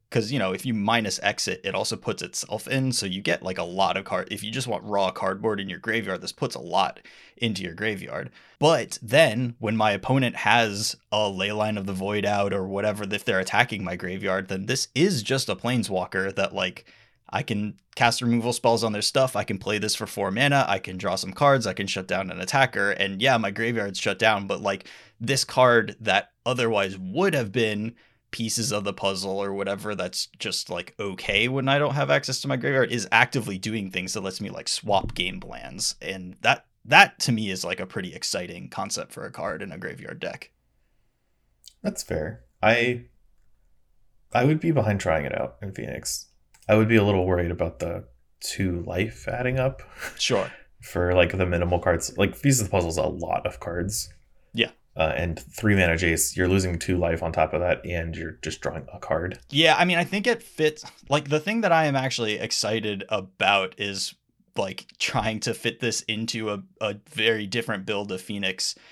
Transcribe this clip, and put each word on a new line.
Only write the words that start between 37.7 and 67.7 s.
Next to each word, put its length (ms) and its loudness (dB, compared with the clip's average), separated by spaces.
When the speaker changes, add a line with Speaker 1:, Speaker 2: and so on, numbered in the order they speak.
Speaker 1:
a 40 -4
pretty 300 -8
exciting 560 -8
concept 420 -8
for 140 -12
a 40 -10
card 300 -6
in 100 -10
a 60 -14
graveyard 420 -12
deck. 320 -10
Speaker 2:
That's 200 -4
fair. 420 -6
I, 420 4
I 120 4
would 160 4
be 120 0
behind 280 4
trying 240 2
it 140 -4
out 240 -4
in 100 -8
Phoenix. 540 -8
I 60 8
would 140 6
be 80 6
a 80 8
little 220 4
worried 240 2
about 280 -2
the 260 -6
two 460 -2
life 420 -4
adding 300 -2
up. 240 0
Speaker 1:
Sure. 380 2
Speaker 2:
<laughs> 260 -20
For, 300 0
like, 240 6
the 100 2
minimal 340 2
cards. 360 0
Like, 240 0
Piece 200 4
of 60 0
the 40 -4
Puzzle 200 2
is 80 -2
a 40 2
lot 440 -2
of 120 -6
cards. 540 -4
Speaker 1:
Yeah. 160 0
Speaker 2:
Uh, 200 2
and 240 -2
three 340 0
mana 200 6
Jace, 420 0
you're 100 4
losing 320 2
two 200 0
life 220 0
on 120 -4
top 200 2
of 80 0
that, 240 0
and 320 -4
you're 260 -10
just 180 -6
drawing 320 -6
a 80 -16
card. 400 -4
Speaker 1:
Yeah, 260 6
I 80 4
mean, 140 2
I 60 0
think 240 -2
it 120 0
fits. 440 -2
Like, 220 0
the 100 2
thing 220 -2
that 100 4
I 140 6
am 100 2
actually 380 0
excited 760 -2
about 680 2
is, 380 -6
like, 300 -4
trying 400 -2
to 140 -4
fit 260 -4
this 220 -2
into 480 -4
a, 120 -4
a 140 -2
very 380 0
different 380 -4